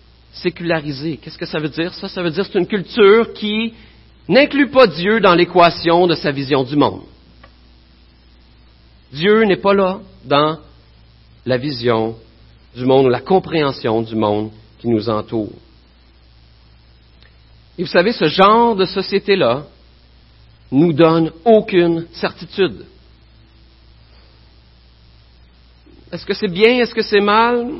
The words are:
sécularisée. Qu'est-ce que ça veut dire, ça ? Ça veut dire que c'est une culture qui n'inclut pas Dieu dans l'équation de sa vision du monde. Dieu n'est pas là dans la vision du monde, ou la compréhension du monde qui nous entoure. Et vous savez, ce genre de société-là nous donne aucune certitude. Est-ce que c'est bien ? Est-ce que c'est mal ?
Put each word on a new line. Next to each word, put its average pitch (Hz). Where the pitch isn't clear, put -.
sécularisée. 160
Qu'est-ce -
que 131
ça 165
veut 151
dire, 147
ça ? -
Ça 185
veut 175
dire 190
que -
c'est 202
une 175
culture 208
qui 214
n'inclut 277
pas 254
Dieu 180
dans 185
l'équation 170
de 160
sa 147
vision 135
du 135
monde. 101
Dieu 202
n'est 190
pas 196
là 196
dans 147
la 127
vision 117
du 123
monde, 131
ou -
la 120
compréhension 143
du 113
monde 107
qui 113
nous 110
entoure. 107
Et 170
vous 160
savez, 196
ce 160
genre 220
de 190
société-là 175
nous 156
donne 160
aucune 175
certitude. 165
Est-ce 170
que 202
c'est 214
bien ? 214
Est-ce 233
que 220
c'est 214
mal ? 233